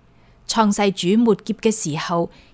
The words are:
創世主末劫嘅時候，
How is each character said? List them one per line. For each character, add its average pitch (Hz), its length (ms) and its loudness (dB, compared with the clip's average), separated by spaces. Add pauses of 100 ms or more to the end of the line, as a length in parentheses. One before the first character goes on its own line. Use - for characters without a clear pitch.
(460)
創 214 280 0
世 202 180 0
主 190 280 0
末 233 140 4
劫 214 200 -6
嘅 - 180 -2
時 156 240 -4
候， 170 340 -4 (240)